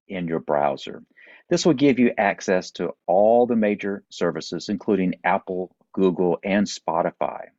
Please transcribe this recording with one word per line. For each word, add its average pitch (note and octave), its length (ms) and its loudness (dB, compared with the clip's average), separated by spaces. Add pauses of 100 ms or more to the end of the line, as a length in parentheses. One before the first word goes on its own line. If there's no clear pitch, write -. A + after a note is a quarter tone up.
in F2+ 200 -6
your D#2+ 120 -2
browser. C#2+ 640 -2 (440)
This F3 200 0
will D#3+ 80 6
give B2+ 240 4
you A#2+ 180 4
access G2 540 0
to E2+ 240 -6 (100)
all G#2+ 400 4
the A#2+ 100 0
major G2+ 540 -2
services, E2 600 -6
including F#2 540 0
Apple, F#2 520 -4 (180)
Google, F2+ 500 2
and G2+ 220 2
Spotify. E2 760 -4 (180)